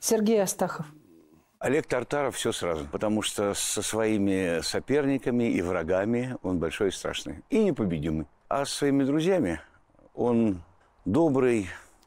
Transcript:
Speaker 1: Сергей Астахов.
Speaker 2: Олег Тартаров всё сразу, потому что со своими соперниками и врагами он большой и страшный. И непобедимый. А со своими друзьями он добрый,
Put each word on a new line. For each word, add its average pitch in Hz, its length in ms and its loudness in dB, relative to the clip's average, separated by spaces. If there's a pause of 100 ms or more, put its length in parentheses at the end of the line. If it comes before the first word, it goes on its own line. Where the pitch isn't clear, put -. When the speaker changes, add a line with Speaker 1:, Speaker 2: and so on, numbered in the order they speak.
Speaker 1:
Сергей 220 420 2
Астахов. 180 440 -4 (760)
Speaker 2:
Олег 139 280 0
Тартаров 131 480 -2
всё 113 160 -2
сразу, 80 400 -2
потому 107 280 0
что 101 320 -2
со - 300 -4
своими 98 800 0
соперниками 131 880 0
и - 100 2
врагами 95 840 0
он 90 160 0
большой 85 280 -2
и - 40 2
страшный. 73 580 -8
И 220 140 4
непобедимый. 82 600 0 (220)
А 139 160 0
со - 120 -6
своими 139 260 2
друзьями 147 580 0 (540)
он 113 480 2 (420)
добрый, 123 640 2 (380)